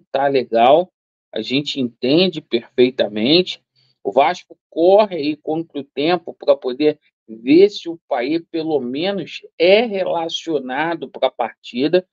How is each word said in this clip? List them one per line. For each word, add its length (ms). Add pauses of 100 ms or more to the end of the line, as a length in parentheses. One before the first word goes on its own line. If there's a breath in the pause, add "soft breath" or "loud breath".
(120)
tá 160
legal, 640 (420)
a 80
gente 380
entende 640
perfeitamente. 1200 (400)
O 80
Vasco 440 (140)
corre 460
aí 220
contra 420
o 40
tempo 500
pra 220
poder 440 (280)
ver 420
se 180
o 100 (100)
Paê 340 (100)
pelo 300
menos 600 (160)
é 240
relacionado 1300
pra 220
partida. 800